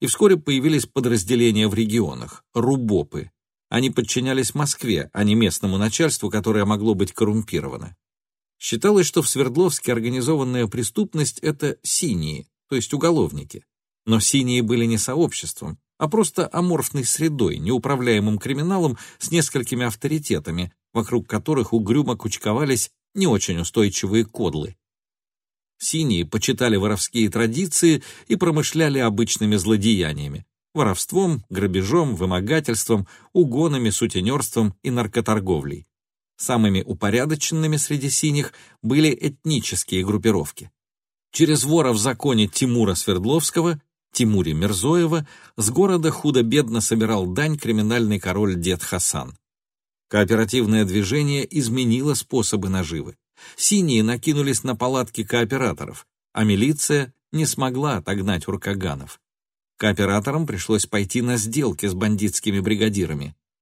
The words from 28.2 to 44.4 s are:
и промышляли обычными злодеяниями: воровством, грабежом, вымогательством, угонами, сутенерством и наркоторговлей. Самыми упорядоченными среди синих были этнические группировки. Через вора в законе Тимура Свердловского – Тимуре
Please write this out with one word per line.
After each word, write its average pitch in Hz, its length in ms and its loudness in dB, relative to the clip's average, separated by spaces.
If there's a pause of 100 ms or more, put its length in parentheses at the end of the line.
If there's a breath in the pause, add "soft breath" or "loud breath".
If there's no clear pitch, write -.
и 220 80 0
промышляли 156 640 2
обычными 107 560 2
злодеяниями: 92 920 0 (260)
воровством, 156 800 0
грабежом, 101 640 0
вымогательством, 101 920 0 (240 loud breath)
угонами, 139 580 2
сутенерством 110 920 0
и 131 80 -4
наркоторговлей. 98 960 -2 (500)
Самыми 107 460 2
упорядоченными 151 920 -2
среди 143 320 -2
синих 143 440 0 (300 loud breath)
были 143 380 4
этнические 123 840 -2
группировки. 98 640 -2 (640)
Через 151 320 2
вора 143 280 2
в 110 60 0
законе 120 480 2
Тимура 117 480 0
Свердловского – 147 840 0 (340)
Тимуре 95 400 2